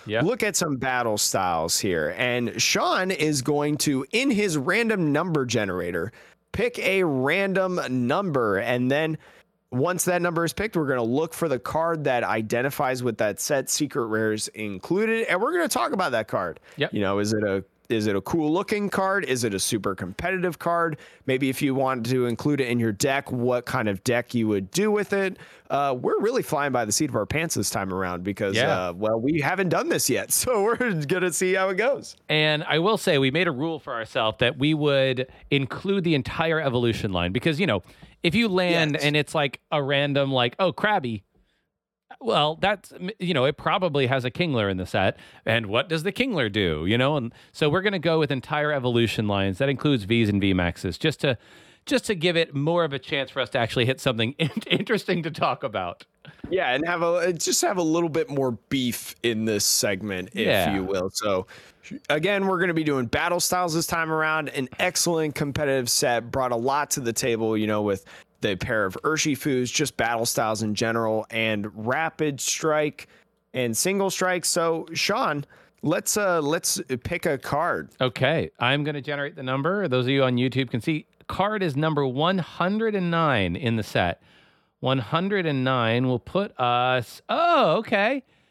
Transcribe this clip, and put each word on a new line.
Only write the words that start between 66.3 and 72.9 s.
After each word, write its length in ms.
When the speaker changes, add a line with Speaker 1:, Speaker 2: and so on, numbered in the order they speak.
Speaker 2:
brought 200
a 60
lot 340
to 80
the 140
table, 440
you 100
know, 160
with 200
the 140
pair 300
of 180
Urshifus, 680
just 260
battle 280
styles 380
in 100
general, 560
and 380
rapid 540
strike 720